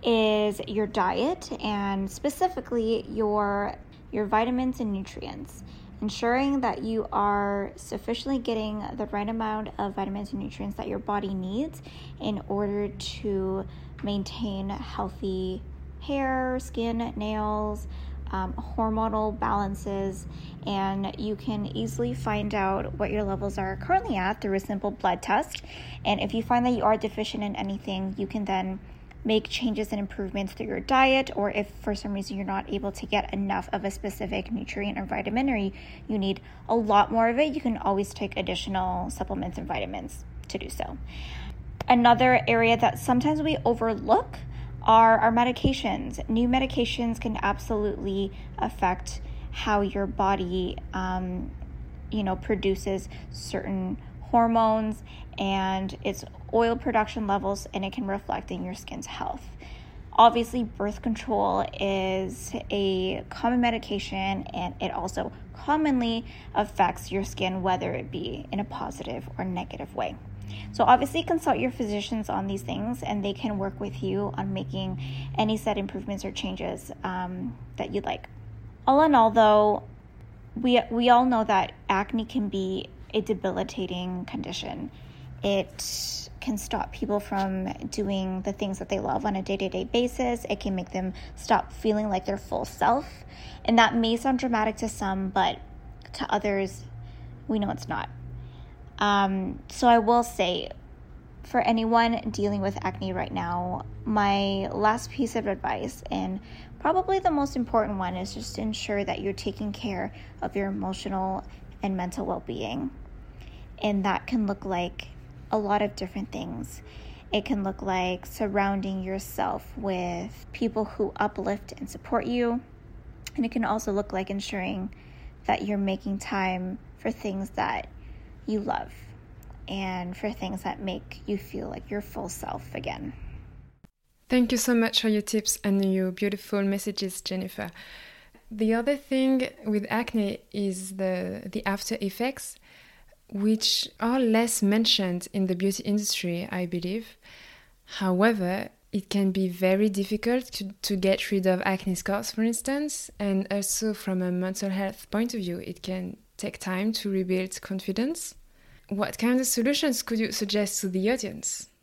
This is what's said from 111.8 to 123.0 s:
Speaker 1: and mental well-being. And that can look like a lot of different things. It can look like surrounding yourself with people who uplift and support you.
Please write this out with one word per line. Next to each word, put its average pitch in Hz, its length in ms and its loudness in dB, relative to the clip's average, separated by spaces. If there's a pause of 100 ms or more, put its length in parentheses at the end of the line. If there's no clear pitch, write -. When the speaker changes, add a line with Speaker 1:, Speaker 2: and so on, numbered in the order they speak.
Speaker 1:
and 190 160 0
mental 180 280 -2
well-being. 185 680 -4 (880)
And 202 240 2
that - 220 0
can 220 200 2
look 202 160 -2
like 175 440 -2 (440)
a 214 60 2
lot 208 260 2
of 208 120 -2
different 196 360 -6
things. - 500 -8 (500)
It 214 140 0
can 202 180 0
look 190 180 -4
like 185 440 0
surrounding 196 800 0
yourself - 640 -4 (100)
with 180 720 -4
people 220 340 0
who - 320 -2
uplift 202 560 -2
and - 140 -10
support - 380 -2
you. 240 340 2 (760)